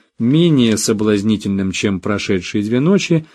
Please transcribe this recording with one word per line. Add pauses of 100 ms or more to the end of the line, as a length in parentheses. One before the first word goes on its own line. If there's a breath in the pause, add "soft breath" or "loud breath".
(200)
менее
соблазнительным,
чем
прошедшие
две
ночи,